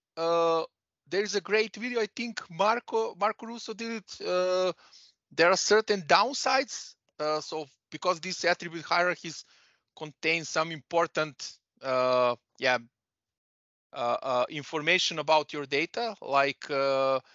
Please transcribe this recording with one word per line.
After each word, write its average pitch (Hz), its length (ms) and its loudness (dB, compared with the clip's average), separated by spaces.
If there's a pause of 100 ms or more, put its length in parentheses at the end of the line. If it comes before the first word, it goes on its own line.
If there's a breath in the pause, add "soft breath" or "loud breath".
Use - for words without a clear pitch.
(180)
uh, 165 460 2 (440)
there 180 140 -2
is 202 140 -4
a 196 60 0
great 214 340 0
video. 240 240 -4
I 214 160 0
think 233 340 -6
Marco, 220 720 0
Marco 214 260 0
Russo 226 280 -10
did 226 180 -8
it. 208 340 -10
Uh, 185 460 2 (640 loud breath)
there 165 160 6
are 185 60 4
certain 208 460 2
downsides. 254 920 2 (240)
Uh, 151 220 -2
so 156 260 -10 (240)
because 170 300 -4
these 180 240 -8
attribute 170 380 -2
hierarchies 175 600 -2 (520 soft breath)
contain 160 500 -4
some 160 260 -2
important, 160 800 -2 (320)
uh, 127 520 2 (220)
yeah, 127 200 2 (1160)
uh, 120 300 0
uh, 127 260 2
information 160 680 -2
about 151 320 2
your 147 140 -6
data, 170 560 -2
like, 139 500 0
uh, 135 480 2 (160 soft breath)